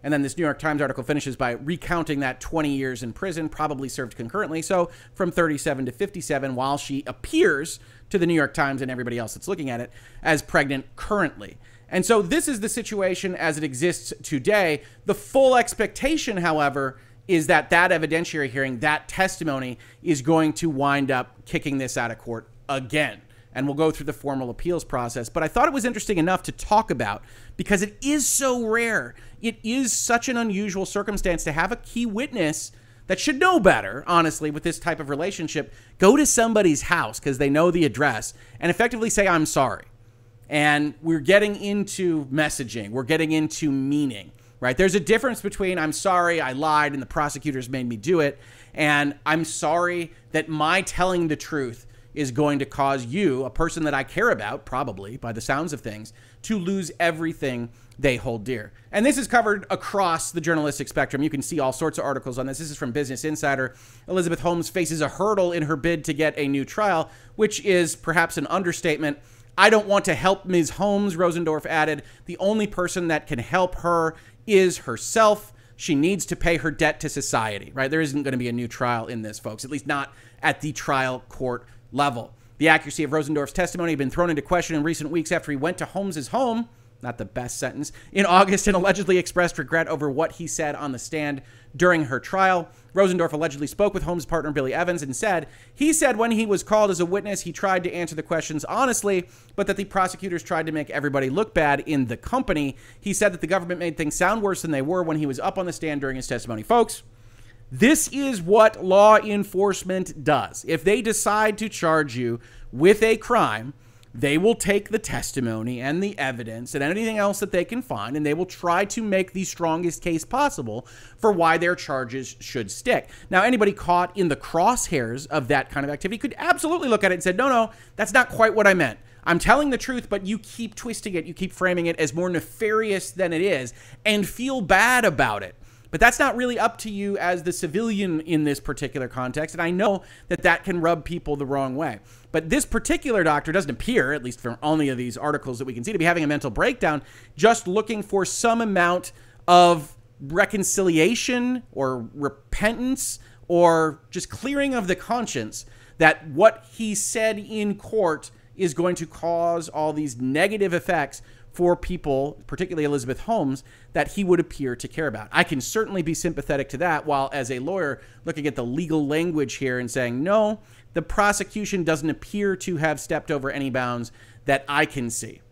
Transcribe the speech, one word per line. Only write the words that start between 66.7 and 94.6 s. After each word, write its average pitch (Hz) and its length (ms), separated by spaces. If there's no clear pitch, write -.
which 208 280
is 180 300
perhaps 170 420
an 143 120
understatement. 160 720
"I 202 140
don't 208 160
want 196 200
to 170 80
help 190 320
Ms. 175 240
Holmes," 202 440
Rosendorf 170 500
added. 151 380
"The 175 120
only 208 280
person 180 400
that 156 220
can 143 100
help 180 380
her 165 400
is 190 300
herself. - 720
She - 180
needs 160 320
to - 80
pay 170 220
her 156 160
debt 151 280
to 156 80
society," 110 640
right? 135 180
There 156 100
isn't 143 240
gonna 131 120
be 123 120
a 120 40
new 120 140
trial 120 400
in 117 160
this, 107 160
folks, 110 260
at 131 60
least 143 160
not 143 260
at 156 180
the 151 120
trial 131 560
court 123 380
level. 131 400
The 151 100
accuracy 156 340
of 143 80
Rosendorf's 147 420
testimony 175 380
had 147 80
been 135 120
thrown 175 200
into 147 100
question 165 360
in 147 80
recent 151 260
weeks 160 220
after 160 180
he 143 60
went 143 220
to 156 60
Holmes's 175 440
home, 233 400
not 123 160
the 107 60
best 123 340
sentence, 139 320
in 196 120
August 190 440
and 196 80
allegedly 185 420
expressed 175 400
regret 160 300
over 147 200
what 151 240
he 170 140
said 147 300
on 143 160
the 120 80
stand 147 420
during 170 300
her 123 160
trial. 190 480
Rosendorf 180 380
allegedly 147 340
spoke 202 260
with 185 120
Holmes' 170 200
partner, 151 280
Billy 131 200